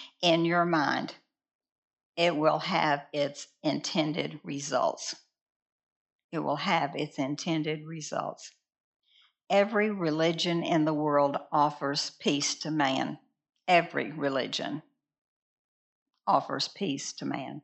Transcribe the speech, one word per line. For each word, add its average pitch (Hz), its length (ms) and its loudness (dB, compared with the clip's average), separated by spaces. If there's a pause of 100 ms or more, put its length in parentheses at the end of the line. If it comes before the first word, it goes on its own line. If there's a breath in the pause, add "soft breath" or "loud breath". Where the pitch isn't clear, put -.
(220 loud breath)
in 170 220 4
your 170 220 4
mind, 143 500 0 (1000)
it 170 180 4
will 151 240 4
have 156 540 2
its 143 340 -2 (160)
intended 151 800 -2
results. 139 720 -2 (1160)
It 165 80 -4
will 147 180 -2
have 160 380 0
its 147 240 -6
intended 156 640 -2
results. - 680 -8 (960 soft breath)
Every 208 420 4
religion 165 720 0
in 156 220 2
the 156 80 2
world 143 420 2 (160)
offers 147 600 0 (100)
peace 143 380 0
to 156 120 -6
man. 147 480 0 (480)
Every 165 440 2
religion 139 720 -4 (1400)
offers 139 440 0
peace - 440 -4
to - 120 -12
man. 139 380 -6